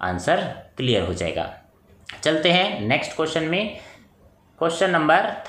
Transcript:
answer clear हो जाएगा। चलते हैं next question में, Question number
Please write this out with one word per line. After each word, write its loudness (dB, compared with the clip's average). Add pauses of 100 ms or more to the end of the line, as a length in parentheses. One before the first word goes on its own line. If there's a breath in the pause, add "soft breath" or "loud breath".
answer 0 (400)
clear 0
हो -2
जाएगा। -4 (640)
चलते 2
हैं 2
next -2
question -2
में, -2 (840 loud breath)
Question 0
number 2